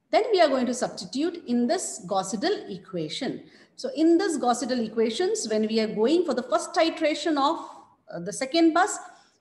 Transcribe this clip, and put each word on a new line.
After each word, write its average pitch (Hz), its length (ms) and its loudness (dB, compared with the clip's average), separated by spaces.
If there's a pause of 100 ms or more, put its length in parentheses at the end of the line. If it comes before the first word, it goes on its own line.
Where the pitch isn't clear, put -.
Then 370 220 4
we 370 80 6
are 320 80 8
going 254 200 0
to 254 60 -2
substitute 254 720 -6
in 240 220 0
this 349 400 -4
Gauss 190 240 -2
Seidel 294 380 -2
equation. 170 760 -8 (320)
So - 180 -8
in 320 240 6
this 349 200 0
Gauss 240 240 0
Seidel 247 180 -2
equations, 233 720 0
when 214 180 0
we 220 140 0
are 202 120 -2
going 269 300 2
for 311 100 -2
the 240 100 -2
first - 340 -2
iteration 320 600 0
of, 294 200 2 (520)
uh, 170 100 -10
the 175 120 -8
second 320 420 4
bus, 381 240 2 (440)